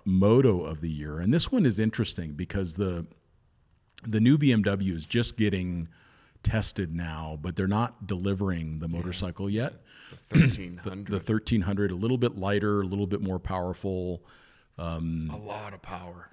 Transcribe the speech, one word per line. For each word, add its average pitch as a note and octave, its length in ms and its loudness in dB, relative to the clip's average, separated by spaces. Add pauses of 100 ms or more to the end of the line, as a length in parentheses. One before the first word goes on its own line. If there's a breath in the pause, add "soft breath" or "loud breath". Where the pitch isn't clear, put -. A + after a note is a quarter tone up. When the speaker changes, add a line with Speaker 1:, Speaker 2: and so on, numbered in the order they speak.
Speaker 1:
moto G2 600 6
of D#2 160 -6
the E2 80 -2
year. D2+ 300 -6
And G2 140 2
this E3+ 180 2
one A#3 140 4
is G#2+ 140 2
interesting G2+ 540 -2
because F2 420 -4
the, F2+ 300 -2 (1000)
the A2 160 0
new B2+ 180 8
B C#3+ 140 6
M A2 100 6
W G2 320 2
is D#2 120 -8
just - 320 -2
getting F2+ 500 0 (560 soft breath)
tested G2 500 0
now, D#2+ 480 -6
but E2+ 140 -6
they're F#2+ 100 0
not G#2 420 0
delivering F#2 720 -2
the E2 100 -4
Speaker 2:
Yeah. E2+ 80 -4
Speaker 1:
motorcycle F2+ 520 -4
yet. A2+ 260 -2 (360 loud breath)
Speaker 2:
The - 280 0
thirteen F#2+ 380 4
hundred. G2 280 -8
Speaker 1:
<clears throat> - 0 -
The, G2+ 80 -8
the F#2+ 80 0
thirteen A2 400 0
hundred, G2 300 0
a F2+ 40 -4
little A#2 220 0
bit A#2+ 180 0
lighter, G2+ 460 0
a F#2+ 40 -2
little G2 220 -2
bit G2+ 140 -2
more F#2 180 -2
powerful. F2+ 840 -4 (560 loud breath)
Um, E2 540 -4
Speaker 2:
A D#2 60 -10
lot G#2 360 -12
of F#2 80 -18
power. F2 520 -14